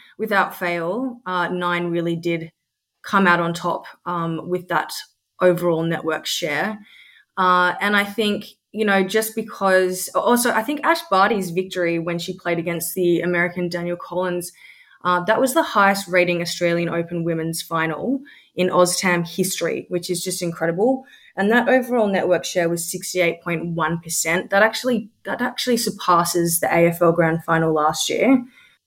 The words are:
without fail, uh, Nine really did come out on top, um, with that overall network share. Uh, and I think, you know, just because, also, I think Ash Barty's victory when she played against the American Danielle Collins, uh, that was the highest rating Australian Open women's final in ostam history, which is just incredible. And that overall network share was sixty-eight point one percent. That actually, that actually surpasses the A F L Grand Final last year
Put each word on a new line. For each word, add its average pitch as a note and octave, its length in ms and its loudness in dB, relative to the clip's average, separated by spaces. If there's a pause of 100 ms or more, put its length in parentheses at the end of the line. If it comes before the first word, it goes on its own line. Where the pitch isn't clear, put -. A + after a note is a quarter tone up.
(180)
without G#3 380 0
fail, F#3 680 -4
uh, F3+ 220 -2
Nine F3 380 -2
really E3+ 300 -2
did E3 360 -4 (500)
come G3 240 2
out F3 140 4
on E3+ 140 0
top, E3+ 320 -4 (200)
um, E3 420 -4
with F3+ 200 -4
that - 240 -2 (480)
overall E3+ 420 4
network D#3+ 420 -2
share. F3+ 540 -4 (580)
Uh, F3+ 460 4
and G#3 120 2
I G3+ 100 2
think, G#3 420 -2 (260)
you G#3 140 -2
know, G3 180 4
just A3 300 -2
because, F#3 800 0
also, A#3+ 380 2
I A3 100 0
think C#4+ 220 -6
Ash D#4+ 260 2
Barty's G3 400 2
victory F3 480 -2
when E3+ 200 -4
she F3+ 200 -8
played F3 200 -2
against E3 360 -4
the F3 260 2
American F3 480 -2
Danielle F3 280 -6
Collins, F3 560 -6 (520)
uh, F3+ 200 2
that G#3+ 140 2
was B3+ 140 2
the E4 100 4
highest G3 460 2
rating F3 320 2
Australian E3+ 480 0
Open E3+ 360 -4
women's E3 360 -2
final E3 600 -2 (340)
in F3+ 140 2
ostam F3 600 2
history, - 640 -2
which F3 180 -4
is E3+ 160 -4
just F3+ 180 -6
incredible. F3 640 0 (340)
And G3 140 2
that A#3+ 160 4
overall A#3+ 400 2
network F3+ 380 0
share E3+ 220 0
was E3+ 220 -4
sixty-eight F3 520 -2
point E3+ 320 -4
one E3 260 -2
percent. E3 480 -4
That G3 140 4
actually, A3 480 0 (140)
that G3+ 180 -6
actually - 340 -2
surpasses E3+ 840 0
the - 60 0
A E3+ 220 4
F E3+ 140 -2
L E3+ 100 6
Grand E3 320 2
Final D#3+ 300 2
last D#3 340 0
year A#3+ 340 4 (440)